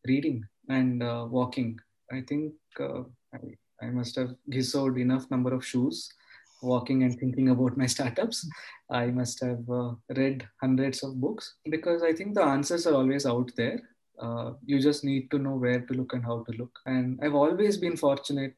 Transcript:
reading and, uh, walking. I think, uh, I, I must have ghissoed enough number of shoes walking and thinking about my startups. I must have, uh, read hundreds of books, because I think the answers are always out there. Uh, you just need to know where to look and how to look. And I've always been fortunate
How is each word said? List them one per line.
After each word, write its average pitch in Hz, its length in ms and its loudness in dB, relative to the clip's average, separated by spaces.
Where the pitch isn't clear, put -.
reading 135 380 0
and, 127 320 2
uh, 120 260 -2
walking. 120 520 -2
I 131 100 -8
think, 151 320 -4
uh, 139 240 -6
I, 131 60 -14
I 117 80 -8
must 123 280 -4
have 127 180 -4
ghissoed 127 480 0
enough 127 320 0
number 127 220 0
of 127 120 -4
shoes - 440 -2
walking 127 420 2
and 123 160 2
thinking 127 300 4
about 123 280 4
my 131 80 2
startups. 147 600 -2
I 123 180 0
must 123 340 -2
have, 120 280 -4
uh, 123 240 -2
read 135 320 0
hundreds 131 420 2
of 135 180 -6
books, 202 340 -4
because 170 340 0
I 165 100 4
think 196 220 -4
the 190 80 4
answers 147 440 2
are 156 60 6
always 139 320 2
out 123 300 0
there. 135 260 -2
Uh, 117 340 -6
you 139 140 2
just 143 240 2
need 135 280 -2
to 147 80 2
know 135 160 -2
where 123 260 2
to 123 120 -6
look 127 200 -4
and 123 100 -4
how 117 200 -4
to 113 140 -10
look. 123 280 -10
And 127 360 0
I've 147 120 0
always 180 440 4
been 170 200 -2
fortunate 139 600 0